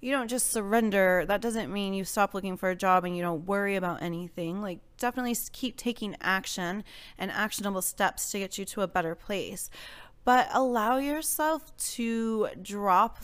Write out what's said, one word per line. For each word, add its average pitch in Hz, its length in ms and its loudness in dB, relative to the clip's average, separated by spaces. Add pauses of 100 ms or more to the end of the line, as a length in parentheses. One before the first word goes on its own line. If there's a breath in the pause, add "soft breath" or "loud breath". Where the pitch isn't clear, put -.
you 247 100 -2
don't 262 160 0
just 233 240 0
surrender. 196 760 4
That 196 140 2
doesn't 220 320 -2
mean 196 220 -2
you 190 100 -2
stop 202 300 0
looking 185 240 -4
for 185 140 0
a 185 40 0
job 185 300 4
and 180 100 -2
you 175 60 -2
don't 170 240 -2
worry 202 300 2
about 180 260 0
anything. 170 580 -6
Like, 185 200 -6 (180)
definitely 247 340 -2
s-, - 220 -4
keep - 240 -6
taking 220 420 -4
action 190 640 -2 (340 loud breath)
and 190 120 -4
actionable 196 540 -2
steps - 480 -2
to 208 80 -2
get 190 180 -6
you 196 80 -6
to - 160 -4
a 190 60 2
better 170 260 0
place. 180 560 -6 (560 loud breath)
But 247 260 6
allow 240 460 4
yourself 302 800 0 (160)
to 226 560 0 (100)
drop 202 640 2